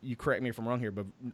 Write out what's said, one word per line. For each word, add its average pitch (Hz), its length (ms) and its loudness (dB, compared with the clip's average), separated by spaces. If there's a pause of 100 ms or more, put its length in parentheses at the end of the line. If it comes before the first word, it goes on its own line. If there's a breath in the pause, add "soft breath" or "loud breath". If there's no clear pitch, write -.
you 123 120 -2
correct 123 260 2
me 127 80 0
if 113 80 -2
I'm 113 120 -2
wrong 123 100 2
here, 110 140 0
but 101 120 -2 (300)